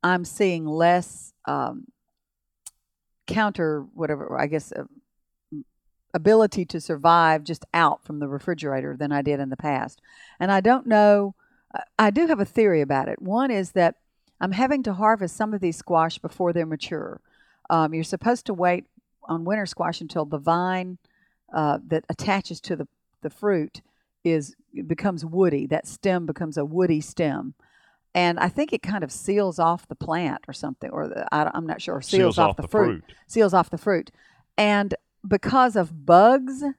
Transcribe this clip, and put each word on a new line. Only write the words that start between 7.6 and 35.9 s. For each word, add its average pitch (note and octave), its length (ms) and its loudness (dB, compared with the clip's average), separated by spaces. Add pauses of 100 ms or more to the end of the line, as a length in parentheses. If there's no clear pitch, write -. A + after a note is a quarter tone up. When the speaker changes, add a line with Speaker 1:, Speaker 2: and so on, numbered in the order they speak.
Speaker 1:
out D#3+ 320 2
from D3+ 140 -10
the D3 80 -6
refrigerator C#3+ 680 -4
than C#3+ 160 -4
I C#3+ 100 0
did C#3+ 180 0
in C#3 100 -4
the C3 80 -8
past. - 440 -6 (380)
And F#3 120 0
I G3 100 4
don't A#3+ 260 2
know, G#3 480 6 (380)
uh, - 60 -6 (200)
I G#3+ 120 6
do D#4+ 160 2
have D#4 120 2
a G3 60 0
theory G3 360 2
about C3+ 280 0
it. - 120 -8
One A#3 300 -2
is G3 200 -2
that E3+ 240 2 (440)
I'm F#3+ 120 -2
having C4 320 0
to G#3 100 -2
harvest G3+ 420 0
some G#3+ 180 -2
of G3+ 80 -4
these E3+ 160 -2
squash E3 420 0
before F3 340 -4
they're E3 120 -2
mature. - 540 -10 (500)
Um, D#3+ 240 2
you're D#3+ 100 -2
supposed A3 420 -2
to A3 80 -4
wait F3+ 320 0 (380)
on E3 200 -4
winter G3+ 220 -2
squash E3 360 -6
until D#3 240 -4
the D3 120 -6
vine, F3+ 600 -2 (560)
uh, D3+ 340 0
that D#3+ 220 -4
attaches F#3+ 520 -4
to - 140 -6
the, C#3 120 -8 (340)
the D#3 80 -8
fruit F#3 520 -4 (420)
is, D#3+ 320 0 (320)
becomes E3 380 -4
woody. D#3+ 420 2
That D#3 200 -4
stem F3+ 380 -4
becomes D#3 320 -6
a D3 80 -2
woody E3 360 0
stem. - 540 -4 (580)
And F3 260 2
I - 80 2
think C#4+ 240 -2
it - 100 -4
kind G3 220 -4
of C3 80 -8
seals G3 480 -2
off E3+ 300 0
the D3+ 60 -12
plant D#3+ 520 -4
or C#3 60 -14
something, - 360 -10
or D#3 200 -6
the, - 240 -8
I, D3+ 200 0
I'm E3 140 -8
not D#3 140 -8
sure, D#3 200 -6
seals F#3 340 2
Speaker 2:
Seals - 40 -2
Speaker 1:
off D#3+ 120 4
Speaker 2:
off - 40 -4
Speaker 1:
the - 80 -10
Speaker 2:
the - 60 -8
Speaker 1:
fruit. E3+ 360 0
Speaker 2:
fruit. - 100 -20 (120)
Speaker 1:
Seals G#3 260 4
off F3+ 160 4
the F3 80 -8
fruit. - 320 -2 (480)
And G3+ 380 2 (320)
because A#3 480 2
of D#3+ 300 -2